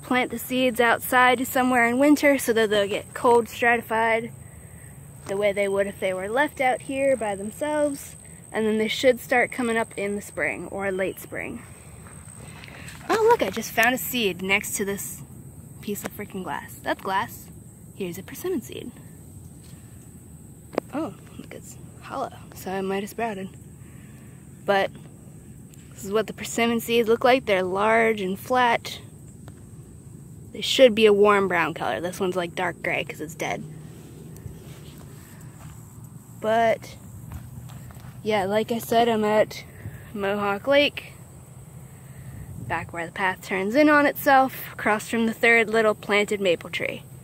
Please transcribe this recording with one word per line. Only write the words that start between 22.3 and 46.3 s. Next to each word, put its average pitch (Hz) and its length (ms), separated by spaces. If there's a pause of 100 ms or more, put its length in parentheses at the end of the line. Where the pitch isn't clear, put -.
so - 160
it 190 100
might 196 200
have 208 80
sprouted. 196 400 (1160)
But 196 240 (1040)
this - 120
is 196 60
what 214 140
the 214 80
persimmon 233 460
seeds 233 280
look 233 160
like. 254 220
They're 190 160
large 214 600
and 190 180
flat. 247 600 (1500)
They - 80
should 247 340
be 220 100
a 208 80
warm 202 340
brown 165 280
color. 123 260
This 175 180
one's, 185 160
like, 170 200
dark 175 260
gray 156 220
'cause 151 180
it's 156 140
dead. 143 280 (2750)
But, 226 540 (1300)
yeah, 214 220
like 214 260
I 233 80
said, 233 300
I'm 214 160
at 214 380 (500)
Mohawk 202 540
Lake, 285 440 (1500)
back 175 320
where 170 120
the 170 60
path 185 320
turns 196 320
in 302 140
on 294 160
itself, - 680
across 214 360
from 233 160
the 226 80
third 233 360
little 214 240
planted 208 460